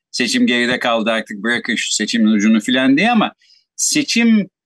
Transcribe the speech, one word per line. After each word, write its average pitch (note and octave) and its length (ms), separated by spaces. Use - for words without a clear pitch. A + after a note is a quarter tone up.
Seçim B2 360
geride A#2+ 320
kaldı A#2 320
artık, A2+ 260
bırakın A2+ 380
şu - 200
seçimin G#2+ 380
ucunu" A2 280
filan C3 360
diye G3+ 140
ama A3+ 220
seçim A3 720